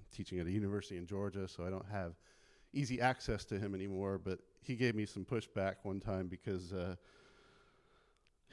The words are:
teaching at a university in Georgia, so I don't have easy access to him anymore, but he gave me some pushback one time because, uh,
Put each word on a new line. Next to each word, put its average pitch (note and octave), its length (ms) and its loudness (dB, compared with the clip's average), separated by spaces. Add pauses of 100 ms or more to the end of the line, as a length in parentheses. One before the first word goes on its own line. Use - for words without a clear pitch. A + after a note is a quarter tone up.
(120)
teaching F#2 280 -4
at E2 60 2
a F2 60 2
university G2+ 460 0
in F2 100 -6
Georgia, G2 400 -2
so F2 180 -6
I F#2 40 0
don't F#2+ 180 -4
have F#2+ 280 -2 (580)
easy B2+ 280 0
access A#2+ 440 4
to G#2 120 -2
him G2+ 160 0
anymore, G2 460 0
but F#2 220 -2 (200)
he C3 140 -2
gave A#2 180 4
me G#2+ 120 2
some F#2+ 200 -4
pushback G2+ 580 0
one G2 160 -2
time F#2+ 280 0
because, F2+ 460 -4
uh, F2+ 220 0 (1600)